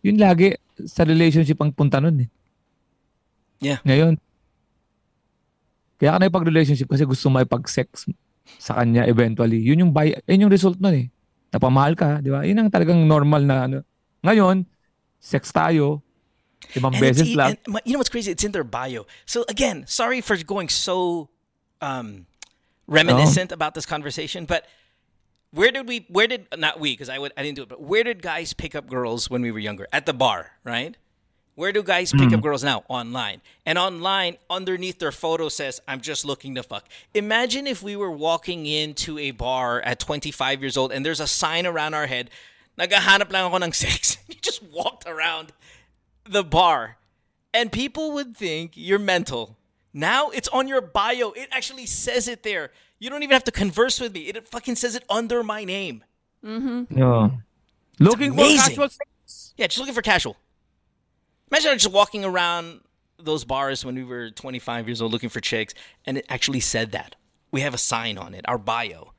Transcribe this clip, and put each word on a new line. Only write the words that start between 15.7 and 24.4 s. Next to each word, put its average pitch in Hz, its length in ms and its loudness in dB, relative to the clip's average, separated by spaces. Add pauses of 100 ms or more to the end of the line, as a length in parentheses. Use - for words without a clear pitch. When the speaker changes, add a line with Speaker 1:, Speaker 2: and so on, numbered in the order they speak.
Speaker 1:
limang 127 240 0
Speaker 2:
And 135 80 4
it's 131 160 4
Speaker 1:
beses 156 80 4
Speaker 2:
e-, 147 80 0
Speaker 1:
lang. 135 160 4
Speaker 2:
and - 40 -12 (120)
ma-, 214 160 -6
you 240 80 0
know 269 80 0
what's - 80 -2
crazy? 202 240 -6
It's - 80 -4
in 208 80 -2
their 170 160 -4
bio. 120 400 -8 (180)
So 233 220 -4
again, 214 400 -4
sorry 247 340 -2
for 214 220 -2
going 190 260 -6
so, 180 600 -2 (480)
um, 117 480 -10 (580)
reminiscent 156 680 4
Speaker 1:
Oo. - 20 -12
Speaker 2:
about 156 160 -4
this - 140 -10
conversation, 151 580 -10